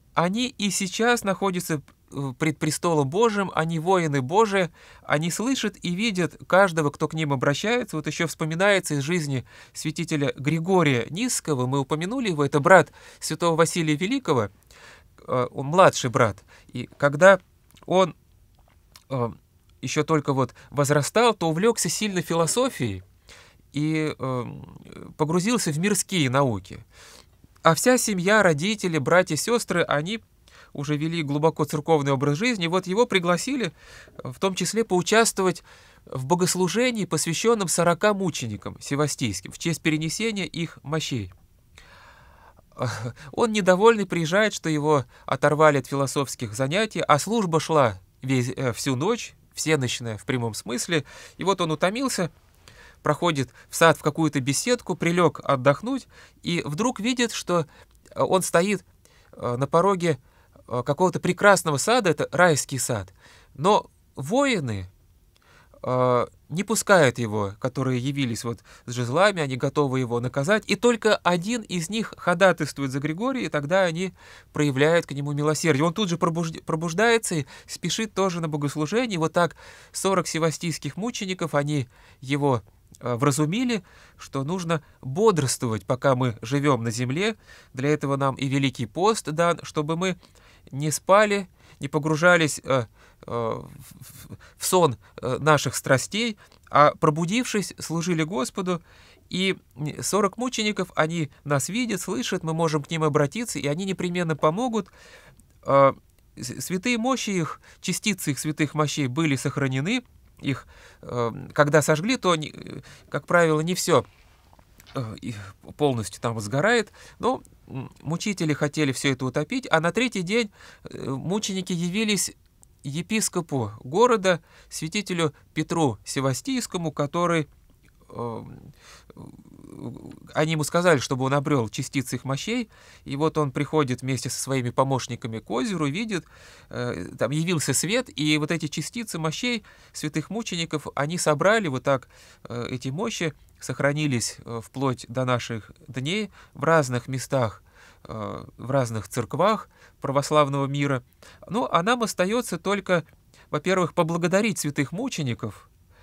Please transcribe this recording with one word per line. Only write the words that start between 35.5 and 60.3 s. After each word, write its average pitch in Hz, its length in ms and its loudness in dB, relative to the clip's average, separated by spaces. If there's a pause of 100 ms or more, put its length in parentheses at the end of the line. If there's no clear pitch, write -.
в 131 220 -10
богослужении, 185 800 0
посвящённом 185 640 0
сорока 170 440 2
мученикам 117 680 -4
севастийским 139 720 -2
в - 60 -18
честь 165 240 -4
перенесения 165 600 -2
их - 380 -8
мощей. 139 500 -4 (2000)
Он 226 200 0
недовольный 202 540 6
приезжает, 180 460 0
что - 160 -6
его 147 360 2 (220)
оторвали 147 520 4
от 131 80 -4
философских 135 680 -4
занятий, 165 460 -2
а 147 180 4
служба 190 420 0
шла 131 380 2 (220)
весь, 131 360 0
э, 131 160 -2
всю 131 240 -2
ночь, 202 380 -2 (200)
всенощная 123 640 -2
в - 60 -18
прямом 117 300 -2
смысле. 190 500 -4 (340)
И - 60 -8
вот 185 160 0
он 170 100 0
утомился, 190 600 -2 (720)
проходит 147 480 0 (180)
в - 80 -12
сад, 165 220 6
в - 40 -20
какую-то 151 380 0
беседку, 170 560 -2
прилёг 170 480 2
отдохнуть, 143 640 0 (340)
и 170 220 -2
вдруг 202 360 -2
видит, 240 320 0
что, 170 340 -2 (440)
э, - 120 -4
он 185 200 2
стоит, 190 420 0 (480)
э, 120 240 -4
на 135 100 -2
пороге, 170 520 2 (480)